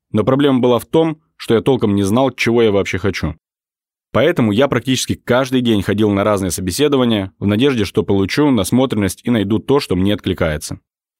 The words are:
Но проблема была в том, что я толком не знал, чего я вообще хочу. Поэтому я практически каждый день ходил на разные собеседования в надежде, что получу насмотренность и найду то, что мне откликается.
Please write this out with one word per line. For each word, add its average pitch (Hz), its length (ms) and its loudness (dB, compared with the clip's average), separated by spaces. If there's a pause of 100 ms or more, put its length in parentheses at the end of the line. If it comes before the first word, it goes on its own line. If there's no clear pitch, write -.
(120)
Но 107 120 0
проблема 135 340 2
была 120 220 2
в - 60 -10
том, 160 360 0 (140)
что - 180 -2
я 107 80 2
толком 113 320 0
не 101 80 2
знал, 123 300 0
чего 117 300 0
я 110 100 4
вообще 98 260 -2
хочу. 85 380 -4 (760)
Поэтому 127 380 2
я 117 160 2
практически 127 480 -2
каждый 127 460 -2
день 113 220 0
ходил 104 280 0
на 101 140 0
разные 98 260 0
собеседования 113 880 0
в 104 80 -4
надежде, 110 380 2
что - 180 -2
получу 101 480 0
насмотренность 113 720 0
и 120 60 -2
найду 107 300 0
то, 139 180 0
что 110 160 -4
мне 95 180 0
откликается. 87 680 -4 (400)